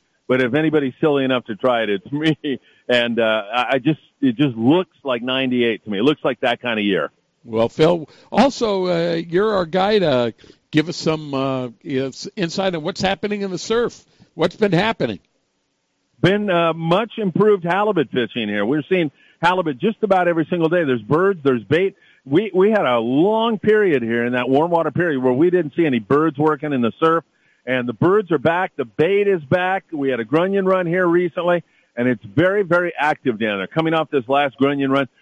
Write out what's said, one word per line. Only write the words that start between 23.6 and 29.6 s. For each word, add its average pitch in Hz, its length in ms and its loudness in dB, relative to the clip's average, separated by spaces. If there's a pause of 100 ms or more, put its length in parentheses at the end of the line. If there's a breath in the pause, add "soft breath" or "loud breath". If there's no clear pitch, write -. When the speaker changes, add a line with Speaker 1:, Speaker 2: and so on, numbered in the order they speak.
Speaker 1:
here 117 220 -2
in 123 100 -2
that 123 140 -2
warm 151 220 2
water 165 220 0
period 160 280 -2
where 127 120 2
we 160 180 2
didn't 170 240 -2
see 170 100 0
any 131 140 0
birds 143 400 0
working 151 340 0
in 127 80 0
the 113 200 0
surf, 160 240 2 (420)
and 123 220 -2
the 120 40 -4
birds 185 380 2
are 151 80 2
back. 165 380 0
The 135 80 -4
bait 196 420 0
is 185 160 0
back. 185 500 -2